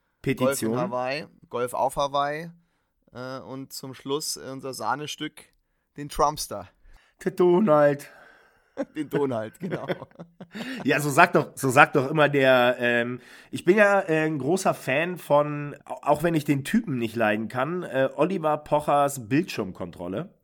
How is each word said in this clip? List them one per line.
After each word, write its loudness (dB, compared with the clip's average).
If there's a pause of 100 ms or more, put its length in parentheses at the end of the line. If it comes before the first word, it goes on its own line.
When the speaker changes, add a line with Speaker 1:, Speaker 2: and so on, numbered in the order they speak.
(220)
Speaker 1:
Petition. 0
Speaker 2:
Golf -2
in -6
Hawaii, -6 (240)
Golf -4
auf -2
Hawaii, -2 (640)
äh, -10
und -14
zum -14
Schluss -6
unser -12
Sahnestück, -8 (500)
den -12
Trumpster. -2 (560)
Speaker 1:
Der -2
Donald. 4 (640)
Speaker 2:
<laughs> -10
Den -8
Donald, -4
genau. -8 (960)
Speaker 1:
Ja, 0
so -2
sagt 4
doch, 0
so -2
sagt 6
doch 0
immer 4
der, 4
ähm, 0 (280)
ich -8
bin 6
ja, 6
äh, 2
ein 0
großer 0
Fan -2
von, 0 (100)
au-, -12
auch 2
wenn 2
ich 0
den 0
Typen -2
nicht -4
leiden 0
kann, -4
äh, 0
Oliver 0
Pochers 0
Bildschirmkontrolle. -4 (120)